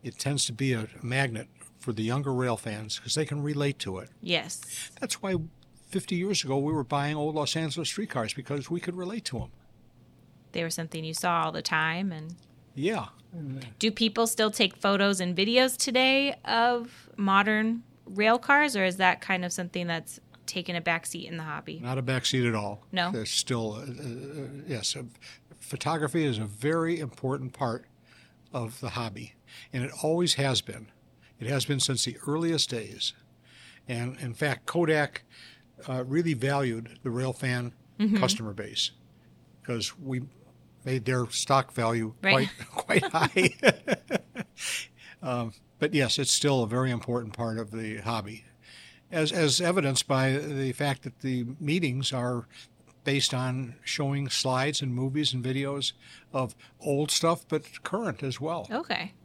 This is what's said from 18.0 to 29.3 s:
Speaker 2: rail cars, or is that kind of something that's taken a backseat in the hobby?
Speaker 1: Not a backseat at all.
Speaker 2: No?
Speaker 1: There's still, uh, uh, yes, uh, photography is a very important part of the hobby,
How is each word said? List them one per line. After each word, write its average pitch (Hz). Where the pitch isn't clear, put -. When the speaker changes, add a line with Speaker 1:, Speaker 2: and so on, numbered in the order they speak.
Speaker 2:
rail 214
cars, 285
or 190
is 185
that 185
kind 180
of 175
something 175
that's 165
taken 175
a 170
backseat 170
in 170
the 160
hobby? 156
Speaker 1:
Not 127
a 135
backseat 127
at 113
all. 101
Speaker 2:
No? 180
Speaker 1:
There's 110
still, 113
uh, 110
uh, 131
yes, 123
uh, 127
photography 156
is 123
a 110
very 160
important 131
part 123
of 120
the 120
hobby, 113